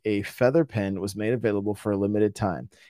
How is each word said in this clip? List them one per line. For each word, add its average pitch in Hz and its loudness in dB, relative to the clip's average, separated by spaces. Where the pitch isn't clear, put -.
a 104 0
feather 143 2
pen 98 -2
was 101 -4
made 107 0
available 104 0
for 104 -2
a 98 0
limited 104 2
time, 85 -4